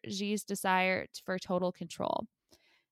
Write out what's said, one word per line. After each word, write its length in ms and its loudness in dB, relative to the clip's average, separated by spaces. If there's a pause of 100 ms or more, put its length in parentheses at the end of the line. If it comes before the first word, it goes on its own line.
Xi's 360 -2
desire 640 2
t-, 180 -14
for 140 -2
total 340 0
control. 540 -2 (680)